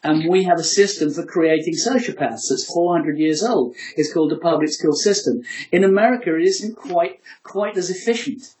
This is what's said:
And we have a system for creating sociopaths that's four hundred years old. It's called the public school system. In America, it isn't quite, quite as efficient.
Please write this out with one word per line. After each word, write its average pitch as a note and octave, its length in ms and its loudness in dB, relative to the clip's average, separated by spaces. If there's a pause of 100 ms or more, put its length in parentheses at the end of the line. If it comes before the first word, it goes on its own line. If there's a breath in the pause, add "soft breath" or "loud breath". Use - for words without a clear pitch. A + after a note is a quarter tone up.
And D#3 260 0
we F#3 160 4
have F3 140 2
a E3 60 -4
system G3 480 2
for E3+ 140 -6
creating D#3+ 480 2
sociopaths F3+ 720 -2
that's B2+ 240 -2
four F3 220 2
hundred D3+ 240 0
years D#3 240 0
old. G3+ 320 0 (220 loud breath)
It's - 160 -2
called D#3 180 2
the D#3 60 -2
public D3+ 320 0
school D3+ 240 0
system. G3 500 0 (300 loud breath)
In F3+ 100 4
America, G3 540 4
it E3 100 0
isn't G#3 300 -2
quite, F3 440 -2 (220 loud breath)
quite G3+ 340 -4
as F3 140 -4
efficient. - 720 -4